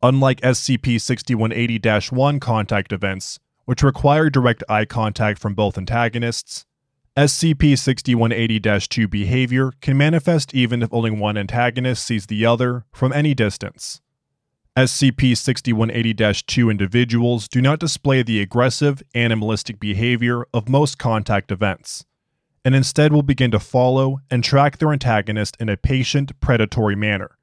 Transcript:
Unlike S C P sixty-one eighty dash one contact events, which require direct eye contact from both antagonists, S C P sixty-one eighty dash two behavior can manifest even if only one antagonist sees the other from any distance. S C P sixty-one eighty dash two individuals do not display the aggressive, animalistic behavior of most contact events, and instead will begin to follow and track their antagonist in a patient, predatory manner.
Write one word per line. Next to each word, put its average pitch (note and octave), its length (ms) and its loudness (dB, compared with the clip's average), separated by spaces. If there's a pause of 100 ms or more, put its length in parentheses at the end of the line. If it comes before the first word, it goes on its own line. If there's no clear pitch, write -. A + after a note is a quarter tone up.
Unlike C3 400 2
S B2+ 180 2
C C3 180 0
P A#2+ 200 0
sixty-one A2+ 540 -2
eighty A#2 280 -2
dash G#2+ 340 0
one C#3 260 0
contact G#2+ 540 -2
events, F#2+ 460 -8 (260)
which B2+ 180 -2
require C#3+ 460 4
direct B2+ 400 2
eye G#2+ 160 0
contact G#2+ 540 -4
from G#2 140 -4
both G2+ 240 -2
antagonists, A#2 880 -4 (520)
S C#3+ 160 4
C E3 220 2
P C#3+ 220 4
sixty-one A#2 560 0
eighty A2+ 260 0
dash G2+ 300 0
two A2 180 0
behavior B2+ 640 0 (100)
can C3+ 160 0
manifest D#3 560 2
even A#2+ 300 0
if A2 100 -6
only A2+ 160 0
one G#2 280 -2
antagonist A#2+ 680 -2
sees A2 200 -4
the G#2+ 200 -2
other A#2+ 460 0
from C3 220 -2
any D3 200 2
distance. - 680 -4 (760)
S B2+ 160 2
C - 200 2
P B2+ 220 2
sixty-one A2+ 560 0
eighty A2+ 240 -2
dash G#2 320 0
two A#2 240 2
individuals A#2 800 0
do B2+ 140 0
not C#3+ 180 2
display C#3 420 0
the A2 200 0
aggressive, B2+ 600 0 (140)
animalistic A2 640 -2
behavior A#2+ 720 -2
of A2 140 -2
most C#3 320 0
contact G#2+ 540 -2
events, G2 520 -4 (600)
and C3 100 4
instead D3+ 380 4
will D3+ 100 4
begin C3+ 260 2
to A2 100 0
follow C3+ 600 0 (100)
and B2 140 0
track C#3 340 2
their D#3 140 0
antagonist G#2+ 640 -2
in A2+ 120 -4
a G2 80 0
patient, C3+ 640 -2
predatory G#2+ 560 0
manner. G#2 460 -4